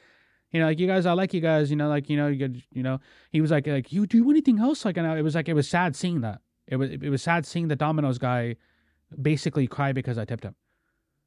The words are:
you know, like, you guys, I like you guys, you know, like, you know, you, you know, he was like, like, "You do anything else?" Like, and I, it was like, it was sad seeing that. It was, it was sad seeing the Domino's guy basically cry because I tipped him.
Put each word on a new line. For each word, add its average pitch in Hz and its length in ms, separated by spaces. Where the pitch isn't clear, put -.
you 165 80
know, 160 60
like, 156 120
you 180 80
guys, 185 180
I 175 100
like 190 200
you 180 60
guys, 156 280
you 151 60
know, 151 140
like, 143 200
you 151 80
know, 147 120
you, 131 340
you 127 120
know, 131 160
he 156 80
was 156 100
like, 147 160
like, 139 260
"You 202 140
do 233 240
anything 285 300
else?" 262 240
Like, 185 140
and 165 60
I, 160 140
it 151 40
was 151 120
like, 165 140
it 165 60
was 147 140
sad 175 280
seeing - 240
that. 110 200
It 131 80
was, 135 160
it 143 160
was 139 140
sad 170 220
seeing 170 220
the 151 80
Domino's 147 440
guy 123 360
basically 143 460
cry 139 240
because 127 260
I 113 80
tipped 113 200
him. 101 100